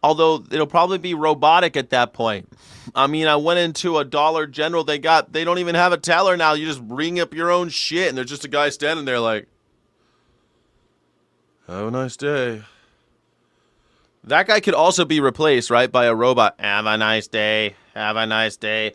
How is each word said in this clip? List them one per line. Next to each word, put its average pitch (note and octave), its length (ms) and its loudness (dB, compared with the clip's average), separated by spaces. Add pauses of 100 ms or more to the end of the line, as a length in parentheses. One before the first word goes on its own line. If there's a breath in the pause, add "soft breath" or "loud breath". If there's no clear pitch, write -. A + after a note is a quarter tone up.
Although D#3 480 2
it'll D3+ 160 -2
probably F3 320 2
be F3 160 -6
robotic D#3 600 2
at B2+ 140 -4
that B2 220 2
point. G#2+ 360 -4 (460 loud breath)
I C3+ 120 2
mean, D#3 200 -2
I D3+ 100 4
went E3 240 2
into E3+ 380 -2
a C#3+ 60 0
Dollar D3+ 420 0
General. D3+ 360 -4
They D3 160 -2
got, D#3+ 340 2
they E3 120 -4
don't F3 140 0
even E3+ 160 -4
have F3 180 4
a E3+ 60 -2
teller F3+ 380 2
now. D#3 180 2
You D3+ 120 -4
just D3 180 -8
ring D#3 360 -6
up E3+ 140 -4
your E3+ 160 -2
own F3 180 0
shit, E3 400 -4
and C3 80 -4
there's B2+ 140 -6
just C#3+ 140 -12
a D3 40 -12
guy D3 220 0
standing D3+ 340 -4
there B2+ 160 -2
like, A2+ 260 -4 (2250)
Have G2 200 -8
a - 20 -6
nice B2+ 260 -6
day. B2+ 460 -4 (1600 soft breath)
That D#3 220 2
guy G#3+ 140 2
could F#3+ 140 0
also E3+ 300 2
be D3+ 160 0
replaced, C#3 500 2
right, A#2+ 200 2
by B2 160 2
a A#2 80 4
robot. A#2+ 440 2
Have G#2 280 -2
a G#2+ 100 0
nice A2 300 0
day. G#2+ 480 -2 (200)
Have G#2+ 220 -4
a A2+ 100 -2
nice A2 300 -2
day. G#2+ 380 -6